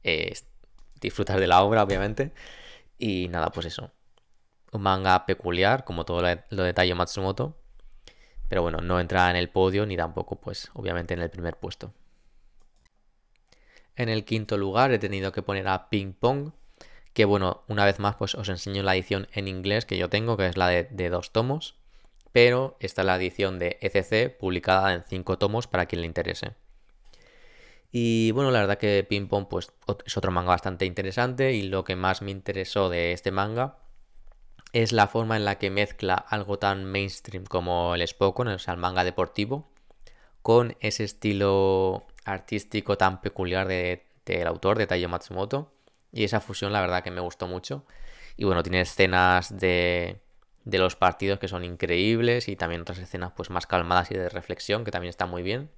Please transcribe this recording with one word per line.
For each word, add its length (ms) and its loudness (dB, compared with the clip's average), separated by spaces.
eh, 320 -2
disfrutas 400 -2
de 60 4
la 160 8
obra, 220 4
obviamente. 500 -2
Y 300 -2
nada, 240 -2
pues 160 -8
eso. 240 -12
Un 100 -6
manga 460 4
peculiar, 560 2
como 220 -6
todo 180 0
lo 40 2
de, 220 0
lo 140 -2
de 100 0
Taiyo 220 2
Matsumoto. 640 -4
Pero 160 0
bueno, 160 -2
no 200 0
entra 300 4
en 80 2
el 120 -2
podio 360 2
ni 100 -4
tampoco, 460 -6
pues, 320 -12
obviamente 400 -6
en 80 -4
el 80 -4
primer 260 -8
puesto. 380 -12
En 140 -2
el 160 -2
quinto 320 -2
lugar 340 4
he 80 4
tenido 320 -2
que 100 -6
poner 280 -4
a 180 -2
Ping 240 -2
Pong, 400 -2
que 100 4
bueno, 460 2
una 160 4
vez 140 4
más, 180 0
pues 180 -4
os 140 -8
enseño 340 -6
la 100 4
edición 380 0
en 160 -4
inglés 380 -2
que 120 -4
yo 120 0
tengo, 260 0
que 120 2
es 100 -2
la 100 4
de, 160 4
de 260 -4
dos 220 -4
tomos, 460 -2
pero 480 6
esta 220 -2
es 20 2
la 100 4
edición 420 0
de 220 -2
E 100 -2
C 140 2
C, 260 2
publicada 640 2
en 140 -4
cinco 300 -4
tomos 300 0
para 180 0
quien 160 -4
le 60 -4
interese. 440 -6
Y 420 2
bueno, 200 2
la 80 4
verdad 180 2
que 300 2
Ping 220 -2
Pong, 180 0
pues, 240 -6
ot-, 200 -4
es 120 -6
otro 120 0
manga 200 0
bastante 360 2
interesante 680 -2
y 80 0
lo 240 -2
que 100 -2
más 260 0
me 100 -8
interesó 580 -2
de 240 0
este 180 -4
manga 460 -2
es 200 2
la 140 6
forma 280 0
en 80 0
la 140 0
que 120 -2
mezcla 460 0
algo 420 -4
tan 280 -2
mainstream 580 -6
como 500 -2
el 140 0
Spokon, 400 0
o 100 -4
sea, 160 -6
el 60 -6
manga 240 0
deportivo, 680 -2
con 380 4
ese 240 -2
estilo 1040 2
artístico 760 -4
tan 220 2
peculiar 480 -2
de, 400 -2
del 240 -2
autor, 300 0
de 100 0
Taiyo 220 0
Matsumoto. 640 -6
Y 100 0
esa 160 0
fusión, 320 -6
la 80 0
verdad 240 0
que 80 -10
me 80 -8
gustó 280 -6
mucho. 380 -8
Y 80 -2
bueno, 180 4
tiene 160 0
escenas 800 4
de, 640 0
de 140 -2
los 180 4
partidos 440 2
que 100 -6
son 160 -6
increíbles 840 0
y 80 -6
también 240 -4
otras 200 -10
escenas, 360 -10
pues, 140 -10
más 180 -4
calmadas 440 2
y 20 -6
de 160 -4
reflexión, 560 -4
que 60 -6
también 180 -6
están 200 -4
muy 140 -6
bien. 340 -6